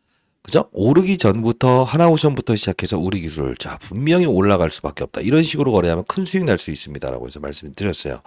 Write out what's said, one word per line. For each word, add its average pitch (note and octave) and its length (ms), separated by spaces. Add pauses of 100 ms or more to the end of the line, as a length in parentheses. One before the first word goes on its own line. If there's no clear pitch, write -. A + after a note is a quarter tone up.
(420)
그죠? - 300
오르기 F3 460
전부터 A#2 640
하나오션부터 D3+ 760
시작해서 F#2+ 420
우리 F#2+ 220
기술, D2 360
자, - 220
분명히 D#3 460
올라갈 G2 460
수밖에 - 340
없다. - 160
이런 D3 220
식으로 D3 300
거래하면 F2 340
큰 - 180
수익 F#3 200
날 G#2+ 140
수 - 120
있습니다라고 C2+ 560
해서 C#2 140
말씀을 C#2+ 340
드렸어요. D#2 520